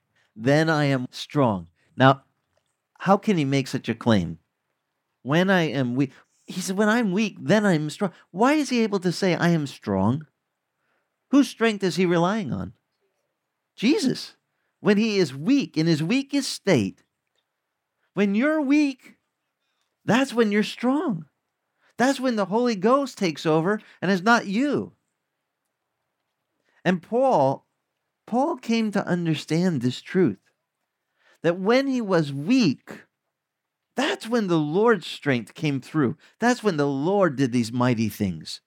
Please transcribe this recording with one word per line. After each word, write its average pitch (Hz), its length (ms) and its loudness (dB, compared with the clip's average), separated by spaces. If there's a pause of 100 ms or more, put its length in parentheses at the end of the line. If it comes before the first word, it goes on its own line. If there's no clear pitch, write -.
(340)
then 143 340 2
I 151 160 2
am 135 260 0
strong.'" 110 580 -2 (280)
Now, 135 280 6 (760)
how 190 160 2
can 202 200 -2
he 151 80 0
make 135 220 -2
such - 220 -8
a 117 60 -2
claim? 92 440 0 (840)
"When 170 280 0
I 185 120 2
am 127 320 -2
weak," 135 180 -2 (340)
he 185 140 -12
said, 180 160 -8
"When 214 120 0
I'm 220 240 0
weak, 202 280 -2
then 202 260 2
I'm 151 240 0
strong." 190 220 -6 (180)
Why 247 240 2
is 294 160 -2
he 247 100 0
able 208 200 0
to 175 120 -2
say, 180 220 0
"I 156 160 0
am 156 160 0
strong"? 107 600 -2 (1040)
Whose 254 180 4
strength 214 360 -2
is 160 120 0
he 185 100 2
relying 175 460 0
on? 92 200 -8 (1040)
Jesus. - 600 -2 (440)
When 202 160 2
he 208 220 0
is 143 160 2
weak, 185 420 -2
in 160 100 0
his 160 160 2
weakest 277 480 -2
state, 117 520 0 (1120)
when 196 200 0
you're 302 280 0
weak, 277 540 0 (880)
that's 262 280 2
when 220 180 2
you're 208 120 2
strong. 247 640 -2 (720)
That's 262 200 2
when 247 180 -2
the 196 100 -2
Holy 233 300 0
Ghost 247 420 0
takes 165 260 -4
over 165 340 2 (220)
and 175 100 -2
it's 190 120 0
not 226 240 2
you. 202 480 -2 (1900)
And 175 200 0
Paul, 214 640 0 (600)
Paul 277 300 -2
came 226 360 -2
to 202 140 -2
understand 165 760 -2
this 127 180 -2
truth, 160 400 0 (1040)
that 170 160 0
when 240 300 0
he 254 120 -2
was 170 320 0
weak, 160 720 0 (920)
that's 311 300 -4
when 226 200 -2
the 175 120 0
Lord's 175 480 0
strength 123 460 -4
came 143 280 -4
through. 151 360 -2 (220)
That's 240 240 0
when 190 160 -2
the 143 80 2
Lord 151 500 0
did 131 160 0
these 117 200 -2
mighty 123 360 0
things. 90 580 -6